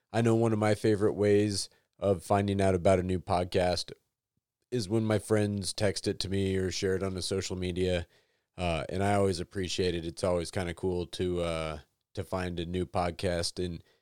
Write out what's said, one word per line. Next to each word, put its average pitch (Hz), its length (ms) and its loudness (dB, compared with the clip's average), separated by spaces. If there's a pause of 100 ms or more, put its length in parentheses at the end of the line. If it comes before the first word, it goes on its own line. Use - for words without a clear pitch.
(120)
I 113 100 0
know 117 120 6
one 113 200 4
of 104 60 0
my 107 140 4
favorite 104 400 2
ways 104 560 2 (300)
of 92 240 0
finding 101 360 2
out 95 140 4
about 92 260 4
a 90 40 -2
new 92 160 0
podcast 90 720 0 (800)
is 113 180 -2
when 110 160 2
my 107 140 2
friends 101 520 0
text - 360 -2
it 98 140 -2
to 92 80 -4
me 95 260 0
or 95 160 0
share 95 240 0
it 92 80 -2
on 95 100 -4
the 92 80 -6
social 95 340 -4
media. 90 520 -2 (500)
Uh, 85 320 -2
and 95 140 -2
I 101 100 2
always 98 260 2
appreciate 90 540 -4
it. 85 100 -4
It's 82 200 -8
always 87 260 0
kinda 87 240 -4
cool 87 320 -2
to, 87 360 -2
uh, 80 380 -4 (360)
to 98 80 -6
find 90 360 -4
a 85 60 -4
new 87 220 -2
podcast. 87 760 -2
And 85 200 -8 (180)